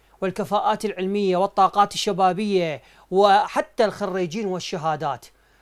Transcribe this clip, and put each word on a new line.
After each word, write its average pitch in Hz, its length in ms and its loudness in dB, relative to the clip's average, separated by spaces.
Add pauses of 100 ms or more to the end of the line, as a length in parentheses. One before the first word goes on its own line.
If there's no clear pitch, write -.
(220)
والكفاءات 208 640 -2
العلمية 190 520 -2
والطاقات 196 560 2
الشبابية 185 880 0 (300)
وحتى 208 720 4
الخريجين 190 640 -4
والشهادات. 156 800 -6 (360)